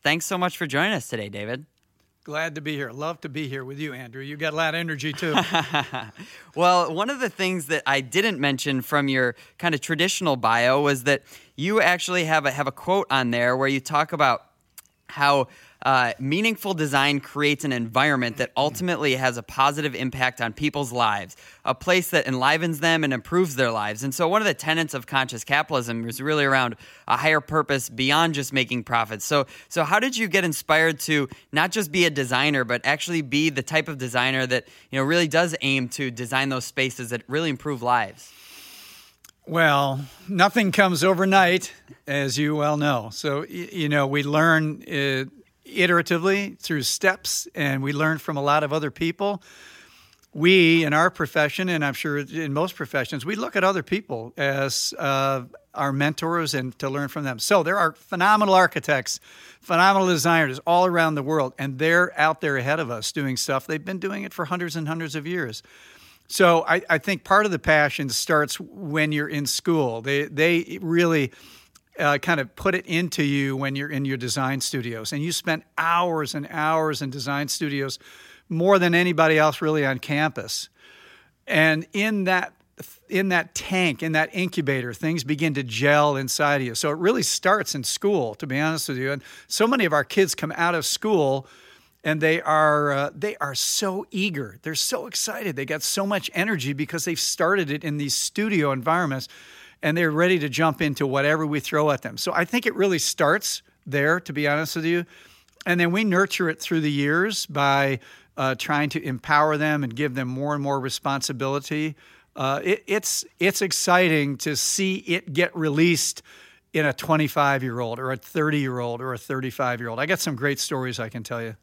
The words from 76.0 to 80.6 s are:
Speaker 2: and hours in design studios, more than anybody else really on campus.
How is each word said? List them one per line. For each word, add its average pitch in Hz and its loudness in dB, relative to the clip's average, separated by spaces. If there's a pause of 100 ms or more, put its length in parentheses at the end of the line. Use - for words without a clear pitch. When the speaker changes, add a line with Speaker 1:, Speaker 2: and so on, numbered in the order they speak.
Speaker 2:
and 143 -6
hours 156 0
in 135 -6
design 139 -4
studios, 139 -4 (520)
more 180 4
than 175 4
anybody 160 4
else 151 4
really 156 2
on 131 0
campus. 147 -4 (800)